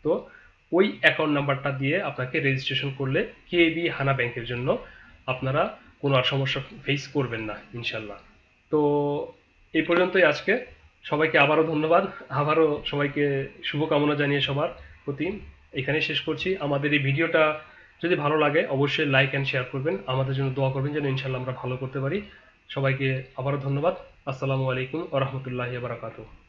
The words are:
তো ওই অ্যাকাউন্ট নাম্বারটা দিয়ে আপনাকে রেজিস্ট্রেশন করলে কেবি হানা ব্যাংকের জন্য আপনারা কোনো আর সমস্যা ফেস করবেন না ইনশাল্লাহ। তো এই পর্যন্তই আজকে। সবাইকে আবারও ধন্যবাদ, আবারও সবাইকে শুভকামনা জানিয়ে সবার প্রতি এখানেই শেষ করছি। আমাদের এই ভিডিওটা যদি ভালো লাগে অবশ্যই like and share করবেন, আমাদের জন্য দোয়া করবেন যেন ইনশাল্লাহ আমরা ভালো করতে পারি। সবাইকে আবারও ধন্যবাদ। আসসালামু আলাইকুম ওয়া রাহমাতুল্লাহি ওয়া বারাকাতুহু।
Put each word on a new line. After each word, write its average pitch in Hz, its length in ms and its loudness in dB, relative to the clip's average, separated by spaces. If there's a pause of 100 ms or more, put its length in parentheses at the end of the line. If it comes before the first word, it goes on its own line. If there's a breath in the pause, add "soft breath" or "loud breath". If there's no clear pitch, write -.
তো 185 280 -2 (420 loud breath)
ওই 196 280 2
অ্যাকাউন্ট 151 340 4
নাম্বারটা 139 360 0
দিয়ে 135 320 0
আপনাকে 131 380 -4
রেজিস্ট্রেশন 135 580 -2
করলে 139 340 -2 (180)
কেবি 170 380 2
হানা 139 240 0
ব্যাংকের 120 320 -2
জন্য 123 340 -2 (480 loud breath)
আপনারা 135 520 -2 (220 loud breath)
কোনো 139 160 2
আর 123 60 4
সমস্যা 135 380 0 (240)
ফেস 139 240 -2
করবেন 117 320 -2
না 107 140 -6 (200)
ইনশাল্লাহ। 110 420 -8 (540)
তো 151 100 4 (920)
এই 160 100 2
পর্যন্তই 175 400 4
আজকে। 170 440 2 (440)
সবাইকে 156 280 2
আবারও 151 260 6
ধন্যবাদ, 160 420 2 (220)
আবারও 147 580 2
সবাইকে 143 640 0 (160)
শুভকামনা 147 500 2
জানিয়ে 143 260 2
সবার 143 280 0 (360 loud breath)
প্রতি 151 360 -4 (320)
এখানেই 139 300 -2
শেষ 151 180 -2
করছি। 160 400 -2
আমাদের 143 320 0
এই 147 60 4
ভিডিওটা 156 640 2 (420 loud breath)
যদি 175 120 2
ভালো 147 240 2
লাগে 151 280 4
অবশ্যই 143 400 0
like 135 300 4
and 139 140 -2
share 127 220 -2
করবেন, 151 340 -2
আমাদের 131 280 0
জন্য 135 200 0
দোয়া 135 160 2
করবেন 135 220 -2
যেন 147 140 -2
ইনশাল্লাহ 131 340 -2
আমরা 127 120 -4
ভালো 127 240 -4
করতে 131 240 -6
পারি। 156 220 -2 (460 loud breath)
সবাইকে 135 540 0 (140)
আবারও 139 220 -2
ধন্যবাদ। 139 360 0 (320)
আসসালামু 135 440 -2
আলাইকুম 131 300 -4 (100)
ওয়া 139 100 0
রাহমাতুল্লাহি 127 520 -4
ওয়া 123 80 -6
বারাকাতুহু। 117 480 -10 (200)